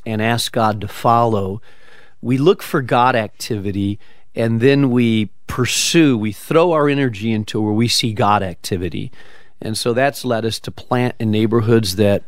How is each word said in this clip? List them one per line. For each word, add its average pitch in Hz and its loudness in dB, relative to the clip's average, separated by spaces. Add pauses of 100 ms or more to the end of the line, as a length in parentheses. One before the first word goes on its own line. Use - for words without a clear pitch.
and 110 -2
ask 117 0
God 107 0
to 101 -8
follow. 113 2 (640)
We 123 0
look 160 4
for - -2
God 123 2
activity, 101 -2 (360)
and 113 0
then 139 4
we 113 2 (180)
pursue, 139 2
we 107 -2
throw 160 2
our 147 4
energy 120 0
into 110 -2
where 107 0
we 117 2
see 113 0
God 104 2
activity. 92 -6 (500)
And 110 -6
so 123 -2
that's 135 0
led 113 -2
us 113 -4
to - -10
plant 123 -2
in 113 0
neighborhoods 110 2
that, 101 4